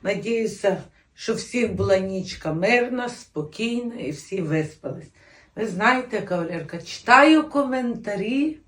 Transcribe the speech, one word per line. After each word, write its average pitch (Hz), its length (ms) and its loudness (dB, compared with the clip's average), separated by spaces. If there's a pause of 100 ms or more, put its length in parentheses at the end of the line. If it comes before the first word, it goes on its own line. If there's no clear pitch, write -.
Надіюся, 202 720 -2 (380)
що - 200 -4
всім 226 400 -2
була 190 240 4
нічка 190 540 -4
мирна, 240 560 2
спокійна 233 840 -6
і 131 160 -6
всі 190 300 -8
виспались. 156 680 -4 (480)
Ви 220 100 -2
знаєте, 214 540 0
кавалерка, 170 580 -6
читаю 294 720 6
коментарі 254 1080 -2 (120)